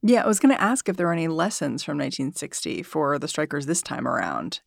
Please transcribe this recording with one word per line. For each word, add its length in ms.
Yeah, 160
I 40
was 120
gonna 140
ask 340
if 100
there 100
were 60
any 140
lessons 540
from 160
nineteen 340
sixty 520
for 340
the 100
strikers 380
this 160
time 260
around. 600